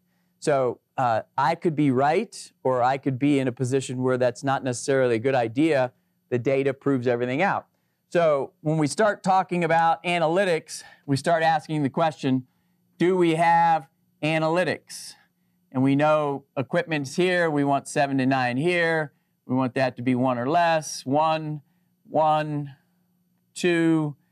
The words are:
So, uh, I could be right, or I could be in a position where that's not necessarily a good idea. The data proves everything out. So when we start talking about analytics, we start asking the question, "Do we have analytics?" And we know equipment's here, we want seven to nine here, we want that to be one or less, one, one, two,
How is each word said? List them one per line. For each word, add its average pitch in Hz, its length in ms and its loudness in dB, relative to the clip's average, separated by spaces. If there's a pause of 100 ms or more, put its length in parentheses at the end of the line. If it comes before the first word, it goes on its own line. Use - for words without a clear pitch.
(380)
So, 135 420 0 (160)
uh, 120 260 0 (140)
I 151 180 0
could 165 220 -4
be 147 140 2
right, 143 640 -2 (120)
or 127 180 0
I 131 160 2
could 135 200 -4
be 143 200 2
in 131 80 0
a 123 60 -2
position 131 500 -4
where 127 160 0
that's 123 240 -2
not 135 220 -2
necessarily 127 520 0
a - 20 -4
good 131 160 0
idea. 127 580 0 (380)
The 123 80 0
data 135 360 0
proves 135 320 -2
everything 123 360 0
out. 175 240 -2 (440)
So 156 500 2
when 156 160 -2
we 156 100 2
start 202 360 0
talking 185 420 0
about 165 380 2
analytics, 175 800 -2 (240)
we 139 100 0
start 165 260 0
asking 156 420 0
the 127 60 -2
question, 147 560 -2 (520)
"Do 180 180 2
we 170 200 2
have 165 520 2 (340)
analytics?" 160 920 -2 (580)
And 131 100 -2
we 139 140 2
know 147 480 0 (120)
equipment's 147 600 -4
here, 175 340 0
we 143 140 0
want 139 240 -2
seven 139 300 0
to 127 80 2
nine 127 300 0
here, 165 560 0 (340)
we 127 80 -4
want 127 200 -2
that 131 220 -2
to 123 60 -12
be 127 120 0
one 127 240 0
or 123 100 -4
less, 165 580 0
one, 156 560 -2 (460)
one, 151 680 -2 (800)
two, 165 640 0 (160)